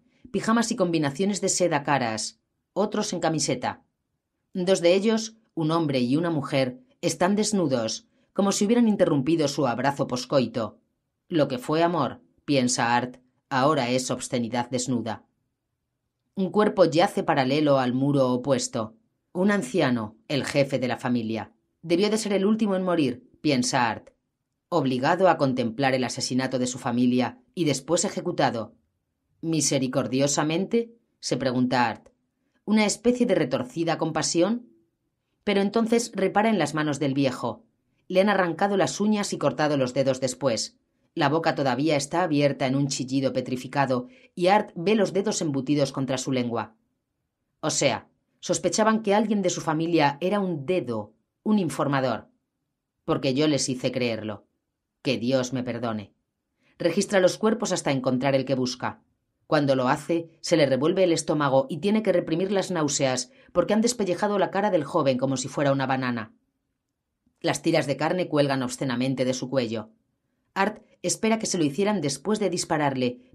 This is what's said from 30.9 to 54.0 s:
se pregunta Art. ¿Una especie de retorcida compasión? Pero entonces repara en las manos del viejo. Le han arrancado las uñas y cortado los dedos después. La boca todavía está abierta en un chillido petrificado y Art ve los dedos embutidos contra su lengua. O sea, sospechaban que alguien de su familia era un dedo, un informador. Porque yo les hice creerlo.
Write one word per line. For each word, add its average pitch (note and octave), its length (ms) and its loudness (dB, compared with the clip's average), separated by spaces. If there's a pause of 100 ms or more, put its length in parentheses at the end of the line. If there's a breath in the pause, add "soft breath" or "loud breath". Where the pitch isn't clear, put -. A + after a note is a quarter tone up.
se - 160 -4
pregunta B2 520 2
Art. - 200 -10 (560)
¿Una G#3+ 220 2
especie B3 400 0
de C#4 80 2
retorcida D#3 640 0
compasión? E3+ 720 0 (760)
Pero G3+ 160 2
entonces A3+ 540 0
repara F#3+ 340 2
en G#3+ 100 2
las D3 160 0
manos D3+ 260 -2
del C#3 140 0
viejo. B2+ 500 -2 (420)
Le F#3 140 2
han G3+ 80 4
arrancado G3 480 0
las - 240 0
uñas G#3 320 0
y E3+ 60 -4
cortado D3 380 0
los B2+ 180 0
dedos C3 260 0
después. B2 580 -4 (360)
La C3+ 140 2
boca D#3+ 260 0
todavía C#3+ 420 0
está E3 260 -2
abierta C#3+ 440 2
en C3 100 0
un C#3+ 100 2
chillido C3 460 -2
petrificado B2+ 760 -2 (280 loud breath)
y F3 120 -2
Art G3+ 300 4
ve F3 180 0
los F#3 180 2
dedos G3+ 300 -2
embutidos C#3+ 500 0
contra C3+ 260 -4
su D3 120 -6
lengua. A#2 460 -4 (840)
O D3+ 100 -2
sea, B2 380 0 (320)
sospechaban G#3+ 600 0
que G3+ 120 2
alguien G#3 280 2
de F3+ 80 0
su E3+ 100 -4
familia D#3+ 600 2
era G3+ 200 0
un E3+ 240 -4
dedo, A#2+ 500 -4 (280)
un G#3+ 160 2
informador. C#3 720 -2 (760)
Porque C#3+ 300 0
yo D3+ 140 2
les C#3 200 0
hice B2+ 240 -4
creerlo. G#2+ 540 -4 (560)